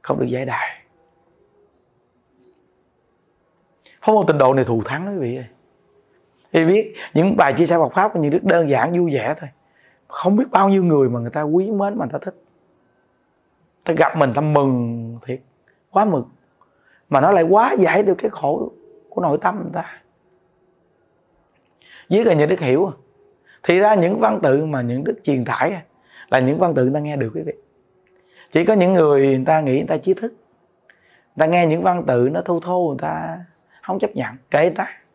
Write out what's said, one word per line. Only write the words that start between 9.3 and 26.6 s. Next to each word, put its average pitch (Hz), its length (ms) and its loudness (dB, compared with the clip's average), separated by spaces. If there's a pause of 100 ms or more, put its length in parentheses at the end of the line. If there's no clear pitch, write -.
thôi. 139 120 -16 (580)
Không - 280 0
biết 247 140 2
bao 196 180 4
nhiêu 196 160 4
người 147 240 4
mà 120 120 -4
người 117 100 -8
ta 147 120 -6
quý 175 280 0
mến, 202 280 -4
mà 151 60 -4
người 120 80 -8
ta 151 100 -8
thích. - 120 -12 (1500)
Ta 170 120 -2
gặp 160 200 2
mình, 139 180 2
ta 143 60 0
mừng 120 840 0
thiệt, 131 140 -10 (500)
quá 196 140 2
mừng. 156 200 0 (840)
Mà 147 120 2
nó 175 120 4
lại 175 120 4
quá 208 340 4
giải 185 240 2
được 196 120 2
cái - 160 -4
khổ - 420 -4 (380)
của - 100 -6
nội 151 200 0
tâm 190 220 -4
người 165 100 -12
ta. - 300 -12 (2000)
Với 214 140 2
cả 208 100 4
Như 151 120 4
Đức 180 140 -2
hiểu. 151 320 0 (680)
Thì 175 160 2
ra 208 160 4
những 190 260 0
văn 214 220 0
tự 147 240 2
mà 143 160 -4
Những 123 220 -6
Đức - 200 -6
truyền 131 200 -2
tải 156 380 -4 (480)
là 131 100 2
những 135 180 0
văn 175 160 0